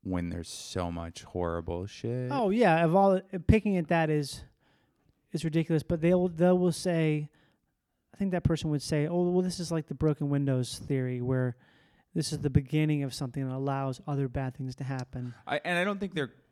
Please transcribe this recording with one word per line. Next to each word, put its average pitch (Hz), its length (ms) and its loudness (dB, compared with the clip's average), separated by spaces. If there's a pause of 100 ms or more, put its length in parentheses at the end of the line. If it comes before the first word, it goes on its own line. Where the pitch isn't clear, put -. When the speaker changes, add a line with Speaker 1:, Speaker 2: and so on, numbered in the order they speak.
Speaker 1:
when 90 260 -2
there's 85 200 -8
so - 420 -6
much 85 320 -10
horrible 87 640 -4
shit. 123 480 -6
Speaker 2:
Oh, 247 160 0
yeah. 185 340 6
Of 165 120 4
all, 196 180 6
uh, 185 80 2 (260)
picking 202 300 0
at 165 100 -2
that 165 220 2
is, 151 340 -4 (880)
is 165 140 -4
ridiculous. 160 380 0
But 170 180 -2
they 170 120 4
will, 180 140 4
they 175 240 4
will 180 220 4
say, 156 560 0 (840)
I - 40 -20
think 196 140 0
that 175 120 -2
person 160 280 2
would 147 100 0
say, 151 260 0
"Oh, 175 220 2
well, 180 120 2
this 180 200 -2
is 165 100 -6
like 160 160 -2
the - 60 -8
broken 147 360 2
windows 139 500 0
theory, 127 420 -2
where 127 340 0 (580)
this 156 200 -2
is 151 60 -6
the 147 100 0
beginning 147 540 2
of 131 100 -6
something 135 340 -6
that 127 80 -4
allows 135 520 -4
other 139 200 -2
bad 131 300 -6
things 131 200 -8
to 147 60 -10
happen." 127 500 -8 (140)
Speaker 1:
I, 147 160 -2
and 175 140 0
I 175 80 2
don't 196 160 -2
think 185 140 -6
they're 139 180 -4 (180)